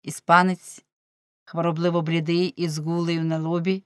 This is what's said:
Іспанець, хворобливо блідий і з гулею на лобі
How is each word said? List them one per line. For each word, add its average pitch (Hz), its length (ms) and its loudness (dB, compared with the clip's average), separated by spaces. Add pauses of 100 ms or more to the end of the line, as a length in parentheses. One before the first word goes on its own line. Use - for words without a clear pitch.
Іспанець, - 800 2 (600)
хворобливо 170 560 0
блідий 170 460 0
і 170 220 -4
з 151 80 -6
гулею 165 480 -2
на 160 140 0
лобі 175 460 -2